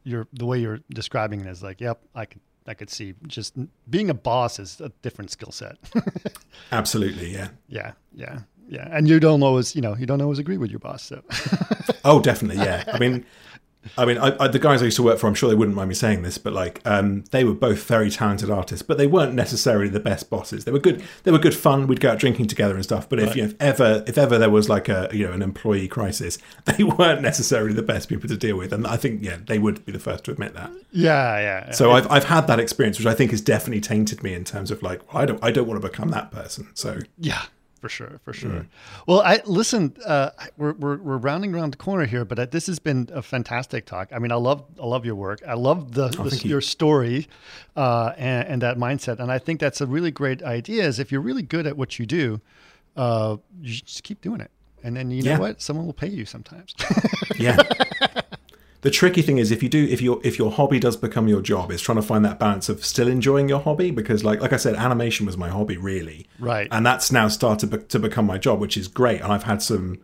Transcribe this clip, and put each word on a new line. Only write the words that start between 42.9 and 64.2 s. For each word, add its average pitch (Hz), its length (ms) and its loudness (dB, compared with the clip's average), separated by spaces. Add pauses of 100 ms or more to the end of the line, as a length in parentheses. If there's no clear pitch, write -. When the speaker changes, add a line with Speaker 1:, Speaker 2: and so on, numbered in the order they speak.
Speaker 1:
a 147 80 -8
fantastic 120 640 -6
talk. 92 260 -10
I 123 80 -8
mean, 117 140 -2
I 120 40 0
love, 135 280 0 (180)
I 127 40 -8
love 120 180 -4
your 113 120 -4
work. 98 300 -8
I 135 60 -6
love 127 400 0
the, 135 120 -2 (140)
Speaker 2:
Oh, - 60 -6
Speaker 1:
the, 135 60 -2
Speaker 2:
thank 127 160 -4
you. - 40 -2
Speaker 1:
your 143 120 0
story, 143 640 2 (480)
uh, 120 400 2
and, 127 320 -2
and 123 140 -2
that 123 160 0
mindset. 123 420 -4
And 123 100 -4
I 131 80 -2
think 160 220 -4
that's 143 220 -2
a 139 40 -2
really 160 240 -2
great 135 320 -4
idea, 170 440 -2
is 127 120 -2
if 135 140 -6
you're 139 80 0
really 247 220 -4
good 160 240 -4
at 147 100 -6
what 135 220 -6
you 120 80 -4
do, 117 340 -2 (560)
uh, 113 400 0 (240)
you 120 140 -10
just - 280 -14
keep - 200 -14
doing 214 180 -8
it. - 100 -16 (320)
And 120 140 -8
then, 127 140 -6
you 127 120 -4
know 135 100 2
Speaker 2:
Yeah. 156 80 2
Speaker 1:
what? 214 200 -6
Someone 156 240 -6
will 160 80 -8
pay - 160 -8
you 170 160 -8
sometimes. - 500 -18 (320)
<laughs> - 320 -4
Speaker 2:
Yeah. 120 200 4 (1200)
The 139 80 2
tricky 180 320 4
thing 143 160 4
is 113 120 2
if 117 120 0
you 123 80 0
do, 147 200 4
if 127 120 0
your, 120 200 2
if 120 160 0
your 110 140 2
hobby 143 260 4
does 117 160 2
become 110 320 -2
your 104 140 4
job, 92 320 -2
it's 90 80 -8
trying 117 160 0
to 107 60 0
find 107 240 2
that 104 120 -2
balance 101 300 0
of 104 160 -4
still 120 240 2
enjoying 135 400 2
your 139 120 2
hobby, 165 300 0
because, 107 340 -2